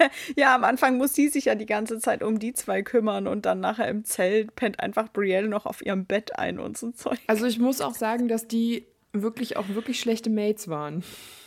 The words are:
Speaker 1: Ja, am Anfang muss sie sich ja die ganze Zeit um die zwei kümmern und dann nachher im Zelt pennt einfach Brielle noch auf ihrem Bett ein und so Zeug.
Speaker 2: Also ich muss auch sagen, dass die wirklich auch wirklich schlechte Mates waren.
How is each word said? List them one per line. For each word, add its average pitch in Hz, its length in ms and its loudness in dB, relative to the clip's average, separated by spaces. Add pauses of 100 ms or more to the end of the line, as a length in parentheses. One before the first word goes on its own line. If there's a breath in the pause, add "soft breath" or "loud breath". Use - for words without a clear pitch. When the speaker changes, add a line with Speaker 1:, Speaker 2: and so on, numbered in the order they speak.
(360 loud breath)
Speaker 1:
Ja, 262 200 6
am 240 80 2
Anfang 254 340 4
muss 262 160 2
sie 294 160 4
sich 285 160 -2
ja 220 100 4
die 208 100 -4
ganze 220 340 -2
Zeit 226 240 0
um 220 160 0
die 226 140 -4
zwei 196 280 -2
kümmern 202 460 2
und 202 180 -2
dann 185 140 2
nachher 208 280 0
im 208 160 -2
Zelt 208 520 2
pennt 208 240 -2
einfach 220 340 -2
Brielle 196 340 2
noch 208 180 -2
auf - 200 -8
ihrem 190 200 -2
Bett - 320 -2
ein - 220 -4
und - 180 -8
so 233 140 -8
Zeug. - 360 -6
Speaker 2:
Also 220 180 0
ich 233 140 0
muss 254 220 2
auch 233 120 -4
sagen, 233 340 -2
dass 226 200 -2
die 233 380 0 (280)
wirklich 226 440 -2
auch 190 120 -4
wirklich 226 300 -4
schlechte 226 300 -2
Mates 208 380 0
waren. 151 360 -6 (440 loud breath)